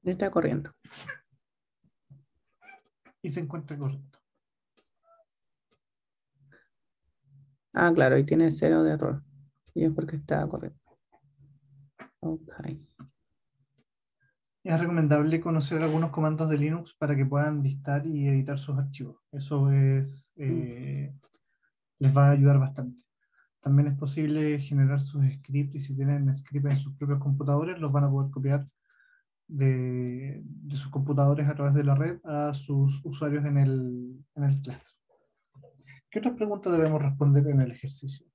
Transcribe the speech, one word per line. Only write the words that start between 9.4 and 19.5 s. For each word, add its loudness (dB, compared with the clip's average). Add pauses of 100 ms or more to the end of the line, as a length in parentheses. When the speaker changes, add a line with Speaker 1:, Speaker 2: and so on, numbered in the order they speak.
Speaker 1:
Y 0
es 2
porque -6
está -4
corriendo. -10 (1400)
Ok. -8 (2000)
Speaker 2:
Es 2
recomendable 2
conocer 0
algunos 0
comandos 0
de 2
Linux -2
para 0
que 2
puedan 0
listar -2
y -2
editar 0
sus -4
archivos. -8 (100)
Eso 0